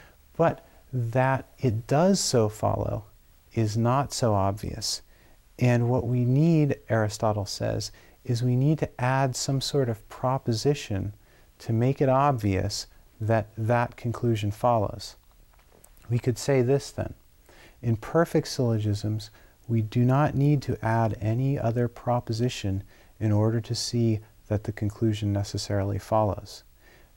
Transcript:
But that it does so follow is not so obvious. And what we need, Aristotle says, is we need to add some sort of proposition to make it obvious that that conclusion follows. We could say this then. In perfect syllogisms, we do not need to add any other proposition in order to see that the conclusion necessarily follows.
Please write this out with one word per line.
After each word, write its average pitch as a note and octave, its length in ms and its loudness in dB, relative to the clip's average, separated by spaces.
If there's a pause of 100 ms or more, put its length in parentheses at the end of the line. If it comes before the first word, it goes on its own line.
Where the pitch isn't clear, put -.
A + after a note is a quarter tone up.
(360)
But - 300 0 (260)
that B2+ 560 0 (100)
it A#2 280 0
does F3+ 320 4
so A2+ 300 2
follow G#2 560 -2 (480)
is A2 240 0
not A#2+ 360 0
so A2 220 2
obvious. - 680 -2 (560)
And A#2+ 300 4
what B2+ 180 0
we B2 200 0
need, D3 500 4 (140)
Aristotle G#2+ 560 0
says, A2 440 -4 (360)
is A#2+ 160 -2
we B2 140 2
need D3 240 2
to - 200 -6
add C3 340 0
some C3+ 260 -2
sort C3+ 280 0
of - 220 -6
proposition B2 1040 -2 (460)
to - 120 -4
make B2 300 2
it C3 80 4
obvious G#2+ 760 0 (320)
that A2 360 0
that A#2+ 400 0
conclusion A2+ 540 -2
follows. A2 640 -2 (960)
We A#2+ 80 0
could A#2 180 -2
say C#3 240 2
this C#3 300 0
then. - 240 -8 (640)
In A#2+ 160 0
perfect - 520 0
syllogisms, G#2+ 840 -2 (360)
we A2+ 140 0
do A#2+ 240 0
not C#3 300 2
need C#3+ 280 2
to - 220 -6
add A2+ 380 0
any C3 360 0
other A#2+ 300 0
proposition A2+ 960 -2 (360)
in A2 140 0
order A2 300 2
to A#2 120 -8
see A2+ 460 0 (280)
that G#2+ 160 -2
the A2 80 -4
conclusion G#2 600 -2
necessarily G2+ 640 -2
follows. - 640 -2 (520)